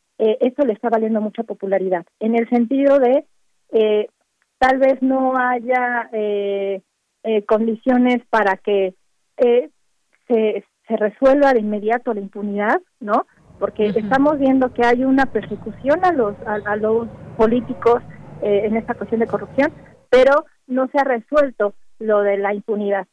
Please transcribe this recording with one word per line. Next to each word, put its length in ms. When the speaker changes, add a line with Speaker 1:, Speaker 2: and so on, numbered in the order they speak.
Speaker 1:
eh, 220
esto 220
le 100
está 160
valiendo 320
mucha 220
popularidad, 640
en 160
el 140
sentido 500
de, 260
eh, 380
tal 180
vez 240
no 360
haya, 760
eh, 680
eh, 220
condiciones 840
para 280
que, 360
eh, 320
se, 380
se 100
resuelva 560
de 80
inmediato 520
la 60
impunidad, 600
¿no? 260
Porque 300
Speaker 2:
Ujú. 100
Speaker 1:
estamos 380
viendo 360
que 120
hay 180
una 220
persecución 800
a 60
los, 240
a, 180
a 120
los 320
políticos, 680
eh, 220
en 100
esta 180
cuestión 280
de 60
corrupción, 440
pero 360
no 220
se 100
ha 40
resuelto 680
lo 220
de 160
la 160
impunidad. 600